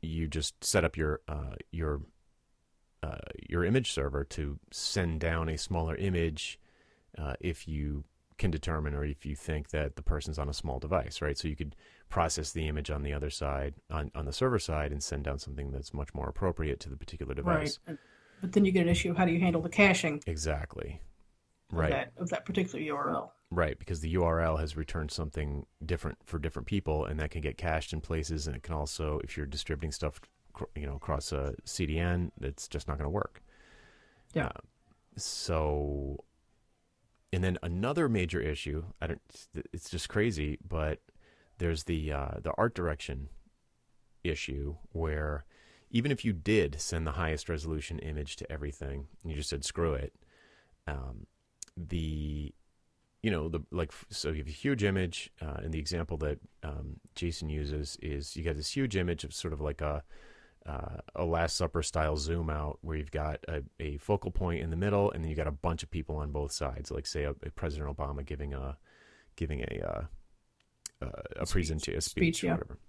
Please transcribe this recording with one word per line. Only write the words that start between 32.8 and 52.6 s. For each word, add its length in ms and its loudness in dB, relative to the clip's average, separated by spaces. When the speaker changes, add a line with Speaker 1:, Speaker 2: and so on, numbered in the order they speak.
Speaker 1:
not 100 -2
gonna 120 0
work. 320 -2
Speaker 2:
Yeah. 120 2
Speaker 1:
Uh, 140 -6
so, 1080 0
and 100 2
then 200 4
another 460 2
major 320 4
issue, 440 -2
I 80 -2
don't, 120 -2
it's 180 -10
just 180 -4
crazy, 580 2
but 340 0
there's 260 0
the, 280 0
uh, 180 -2
the 140 -2
art 180 4
direction 540 -2
issue 540 -2
where 520 0
even 200 4
if 140 0
you 80 2
did 480 4
send 260 0
the 60 0
highest 360 0
resolution 520 -2
image 360 -6
to 160 -10
everything, 540 -6
and 80 -6
you 60 -4
just 140 -4
said, 140 -2
"Screw 300 2
it," 180 -4
um, 380 -6
the, 760 -2